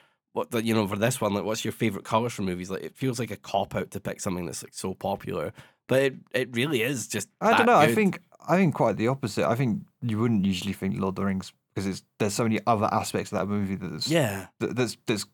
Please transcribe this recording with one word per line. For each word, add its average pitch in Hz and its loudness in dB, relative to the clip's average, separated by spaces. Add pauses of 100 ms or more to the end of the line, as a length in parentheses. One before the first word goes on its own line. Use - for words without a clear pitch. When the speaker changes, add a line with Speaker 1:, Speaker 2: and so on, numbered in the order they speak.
(320)
Speaker 1:
what - -4
the, 113 -2
you 113 2
know, 110 4
for 101 -2
this 113 0
one, 104 0
like, 98 -2
what's 113 -4
your 110 -4
favorite 104 -2
colors 117 0
for - -10
movies?" 90 -4
Like, 95 -6
it - -12
feels 127 -4
like 113 -6
a 98 -10
cop - -4
out 95 -4
to 95 -8
pick - -8
something 90 -4
that's, - -8
like, - -18
so 95 -6
popular, 92 -6 (340)
but 131 4
it, 135 0 (180)
it 123 -2
really 131 0
is 120 -2
just 104 -4 (140)
Speaker 2:
I 208 4
Speaker 1:
that 196 6
Speaker 2:
don't - 6
know. 240 8
I 156 8
Speaker 1:
good. 226 4
Speaker 2:
think, 208 2 (280)
I 165 6
think 185 4
quite 113 2
the 110 2
opposite. 113 0
I 104 4
think 113 0 (180)
you 107 0
wouldn't 110 4
usually 95 0
think 95 -2
Lord 98 0
of - -4
the 98 -2
Rings 95 -4 (220)
because 98 -4
it's, 92 -6 (140)
there's 104 2
so 120 0
many 110 2
other 107 2
aspects 101 -2
of 98 -2
that 87 -2
movie 101 -2
that's 92 -6
Speaker 1:
Yeah. 110 0 (140)
Speaker 2:
that, 110 -2
that's, 120 -2 (100)
that's, 104 -2